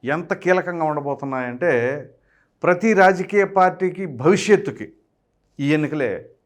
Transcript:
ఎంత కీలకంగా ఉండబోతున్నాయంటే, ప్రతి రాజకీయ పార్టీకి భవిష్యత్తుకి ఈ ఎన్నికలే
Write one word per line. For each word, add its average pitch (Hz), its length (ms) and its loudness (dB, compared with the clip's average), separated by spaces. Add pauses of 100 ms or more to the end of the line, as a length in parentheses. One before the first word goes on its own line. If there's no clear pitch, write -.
ఎంత 165 280 -4
కీలకంగా 180 520 -2
ఉండబోతున్నాయంటే, 135 1200 -2 (580)
ప్రతి 180 300 2
రాజకీయ 190 520 4
పార్టీకి 185 640 -2
భవిష్యత్తుకి 156 880 0 (680)
ఈ 143 140 2
ఎన్నికలే 135 540 -4 (160)